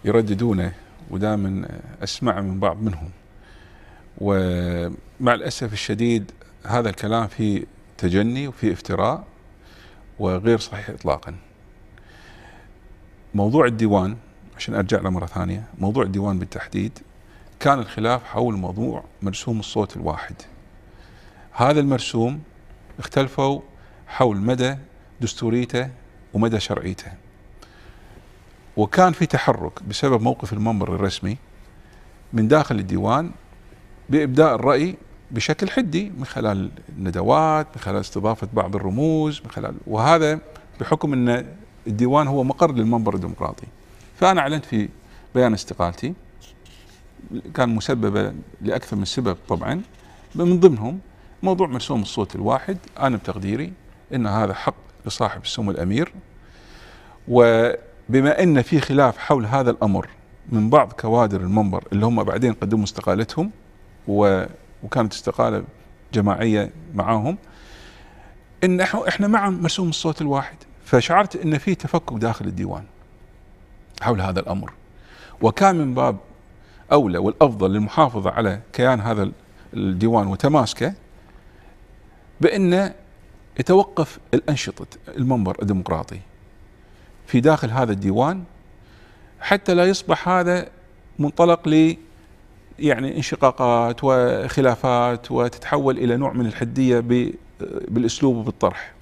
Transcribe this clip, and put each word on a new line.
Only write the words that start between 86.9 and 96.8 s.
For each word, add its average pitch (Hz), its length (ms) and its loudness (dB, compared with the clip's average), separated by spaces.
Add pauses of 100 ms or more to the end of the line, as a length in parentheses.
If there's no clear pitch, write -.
في 123 140 4
داخل 143 300 4
هذا 120 220 0
الديوان، 117 520 0 (960)
حتى 196 340 2
لا 175 100 6
يصبح 185 440 0
هذا 180 400 2 (500)
منطلق 165 500 2
ل، 160 280 4 (840)
يعني، 139 380 0
انشقاقات 120 840 2
وخلافات 123 1300 2
وتتحول 127 680 -2
إلى 120 180 0
نوع 135 160 -2
من 123 140 -2
الحدية 120 540 0